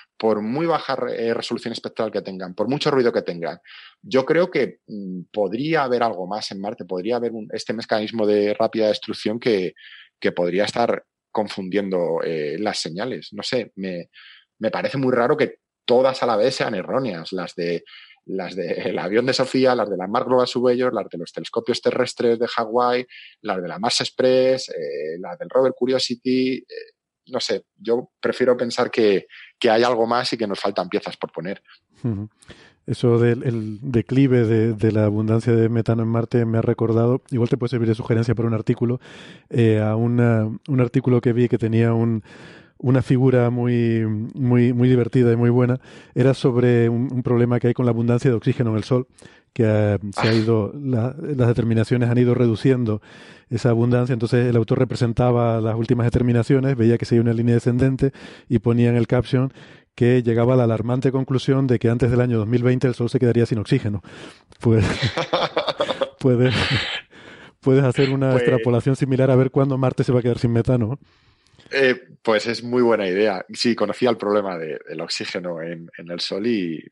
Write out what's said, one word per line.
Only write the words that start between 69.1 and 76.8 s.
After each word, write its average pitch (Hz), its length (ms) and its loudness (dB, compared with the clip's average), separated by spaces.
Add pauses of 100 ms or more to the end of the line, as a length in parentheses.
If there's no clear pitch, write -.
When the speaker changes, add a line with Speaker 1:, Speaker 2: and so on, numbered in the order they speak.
Speaker 2:
a 131 40 6
ver 131 160 4
cuándo 135 260 0
Marte 131 280 0
se 135 80 0
va 123 60 4
a - 20 -4
quedar 117 160 0
sin 117 160 0
metano. 120 460 0 (720)
Speaker 1:
Eh, 131 280 2 (240)
pues 110 240 0
es 113 160 -6
muy 123 180 0
buena 107 260 2
idea. 95 460 0
Sí, 113 220 0
conocía 107 340 0
el 117 80 0
problema 101 400 -2
de, 78 300 -8
del 80 140 -10
oxígeno 87 600 -8
en, 82 360 -12
en 85 120 -16
el 87 100 -8
Sol 98 280 -4
y, 90 340 -2 (100)